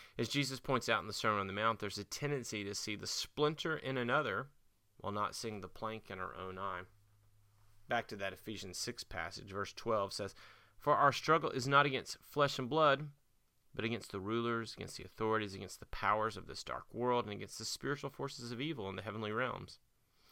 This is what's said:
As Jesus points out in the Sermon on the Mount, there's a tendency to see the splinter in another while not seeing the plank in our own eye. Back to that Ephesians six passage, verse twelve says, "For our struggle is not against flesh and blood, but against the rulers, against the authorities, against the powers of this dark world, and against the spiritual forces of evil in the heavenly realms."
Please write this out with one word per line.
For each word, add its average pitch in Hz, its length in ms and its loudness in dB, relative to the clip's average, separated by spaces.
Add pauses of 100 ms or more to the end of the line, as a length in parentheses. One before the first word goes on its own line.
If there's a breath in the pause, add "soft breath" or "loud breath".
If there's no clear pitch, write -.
(160 loud breath)
As 120 140 0
Jesus 135 300 0
points 127 300 2
out 107 120 6
in 95 60 -6
the 104 60 -6
Sermon 107 260 4
on 98 80 2
the 98 60 -4
Mount, 107 260 2
there's 104 180 -4
a 104 60 -4
tendency 127 600 -2
to 98 120 -4
see 107 200 -4
the 101 120 -6
splinter 151 680 0
in 135 220 -2
another 123 520 2 (480)
while 101 140 -4
not 104 220 0
seeing 107 280 -6
the 98 60 -10
plank 110 440 -8
in 98 80 -8
our 90 160 -6
own 92 240 -8
eye. 95 220 -4 (1080)
Back 120 220 2
to 113 80 -10
that 95 160 -4
Ephesians 95 440 -8
six - 260 -6
passage, 98 480 -8
verse 98 220 -4
twelve 107 400 0
says, 98 220 -6 (420 loud breath)
"For 147 180 4
our 139 160 8
struggle 156 380 4
is 127 180 -2
not 143 200 8
against - 340 -2
flesh - 380 2
and 127 100 -2
blood, 147 400 6 (640)
but 107 120 -2
against 113 260 -2
the 101 80 -4
rulers, 113 560 0
against - 220 -10
the - 60 -12
authorities, 107 520 0
against 98 240 -10
the - 80 -16
powers 107 500 2
of 87 80 -12
this - 180 -10
dark - 300 -8
world, 120 320 2
and 104 80 -6
against 101 240 -8
the 110 80 -8
spiritual 139 460 -4
forces 123 400 -8
of 120 100 -6
evil 139 260 -4
in 98 100 -4
the 95 40 -6
heavenly 107 300 -4
realms." 113 480 -4 (520 loud breath)